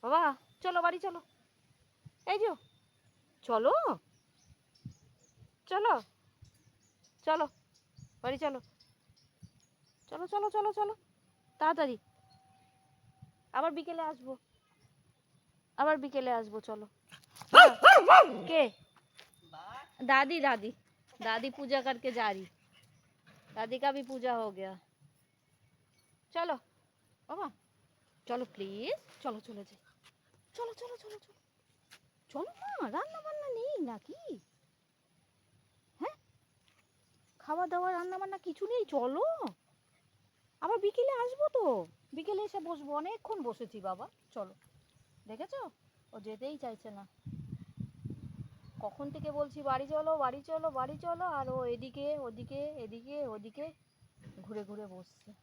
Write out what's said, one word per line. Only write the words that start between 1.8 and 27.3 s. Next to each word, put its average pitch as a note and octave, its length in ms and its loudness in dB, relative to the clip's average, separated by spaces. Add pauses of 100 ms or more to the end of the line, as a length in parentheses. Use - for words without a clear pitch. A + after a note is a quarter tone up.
এই G#4 100 0
যে A4 80 2 (960)
চলো, A#3 260 4 (2000)
চলো, G#4 240 2 (1300)
চলো, D#4 200 0 (760)
বাড়ি B3+ 220 -4
চলো, C#4 140 -2 (1500)
চলো, E4 220 -10
চলো, G#4 140 -2 (100)
চলো, G#4 220 2
চলো, G#4 160 -2 (680)
তাড়াতাড়ি। D4+ 360 0 (1600)
আবার D#4+ 200 2
বিকেলে E4 320 -8
আসবো, B3+ 220 -12 (1500)
আবার D4+ 260 2
বিকেলে C4 360 -4
আসবো, G#3+ 180 -10 (100)
চলো। G#3+ 180 -10 (1600)
কে? D#4+ 140 4 (1500)
দাদি, C4+ 260 6 (100)
দাদি, A3+ 240 0 (560)
দাদি A3+ 220 -2 (100)
পূজা C#4 280 -2
করকে B3+ 220 -4 (100)
যা A3 180 0
রি, F#3+ 80 -10 (1120)
দাদি A3+ 260 -6
কা C#4 120 4
ভি C#4 160 -4
পূজা B3+ 280 -4
হো A3 80 -4 (100)
গয়া। F#3+ 180 -10 (1600)
চলো E4 220 -2 (720)
বাবা, F4+ 200 -8 (800)